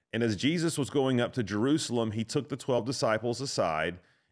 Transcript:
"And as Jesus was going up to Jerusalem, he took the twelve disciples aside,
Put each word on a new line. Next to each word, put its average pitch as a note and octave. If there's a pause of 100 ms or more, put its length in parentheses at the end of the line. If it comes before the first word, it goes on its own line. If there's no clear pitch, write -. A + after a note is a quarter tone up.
(120)
"And A2+
as A2
Jesus D#3+
was C#3
going C3
up A#2
to B2
Jerusalem, A2+
he A2
took A#2+
the -
twelve A#2+
disciples A#2+
aside, F2 (320)